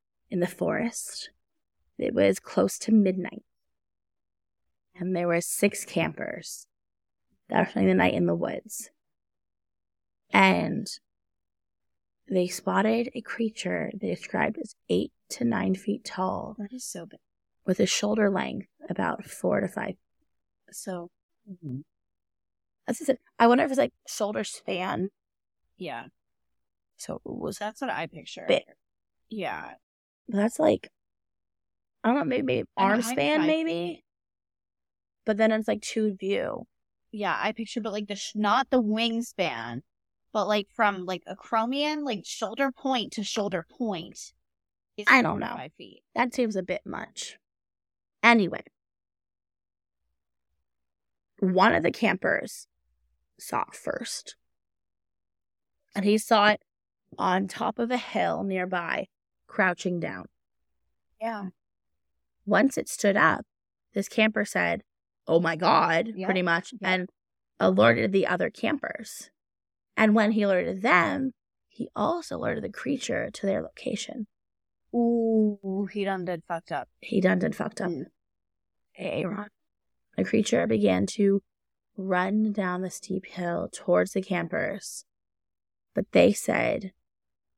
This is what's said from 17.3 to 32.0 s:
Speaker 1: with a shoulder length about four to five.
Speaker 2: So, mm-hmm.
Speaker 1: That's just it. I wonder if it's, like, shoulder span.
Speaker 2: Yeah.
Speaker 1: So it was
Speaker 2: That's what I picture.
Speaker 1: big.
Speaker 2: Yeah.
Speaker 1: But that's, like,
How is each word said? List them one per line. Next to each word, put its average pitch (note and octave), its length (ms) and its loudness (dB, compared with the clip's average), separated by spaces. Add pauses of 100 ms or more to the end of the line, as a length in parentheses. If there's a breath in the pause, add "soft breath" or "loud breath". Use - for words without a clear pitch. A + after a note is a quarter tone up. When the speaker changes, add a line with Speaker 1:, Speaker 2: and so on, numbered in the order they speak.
Speaker 1:
with F#3 160 0
a G3 60 6
shoulder G#3 440 2
length - 360 -2 (220)
about F3 360 -2
four G3 360 -2
to G3 80 0
five. - 260 -6 (760)
Speaker 2:
So, F3+ 400 -12 (400)
mm-hmm. D3+ 300 -10 (1080)
Speaker 1:
That's A#3+ 120 -4
just C#4 120 0
it. B3+ 100 -2 (180)
I A#3 80 8
wonder B3 180 6
if C#4 60 -2
it's, C4+ 80 0
like, B3 140 2 (140)
shoulder G#3+ 380 -4
span. F#3 640 -4 (680)
Speaker 2:
Yeah. C#3 300 -10 (880)
Speaker 1:
So - 200 -10
it - 80 -14
was - 340 -8
Speaker 2:
That's G#3 220 -10
what C4 100 -4
I D#3 160 -4
picture. - 420 -16
Speaker 1:
big. - 140 2 (680)
Speaker 2:
Yeah. C3+ 420 -8 (560)
Speaker 1:
But G3 100 0
that's, G#3+ 200 0
like, - 300 2 (1120)